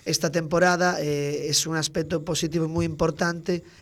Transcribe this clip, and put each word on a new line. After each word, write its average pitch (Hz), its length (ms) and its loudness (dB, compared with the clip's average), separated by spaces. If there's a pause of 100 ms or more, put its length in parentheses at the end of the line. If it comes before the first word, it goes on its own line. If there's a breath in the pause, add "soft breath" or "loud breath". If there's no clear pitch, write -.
esta 156 280 -2
temporada, 170 680 2
eh, 143 480 -2
es - 160 0
un 160 100 -2
aspecto 156 480 -2
positivo 160 400 -2
y 160 40 0
muy 170 180 0
importante, 170 760 -2 (200 loud breath)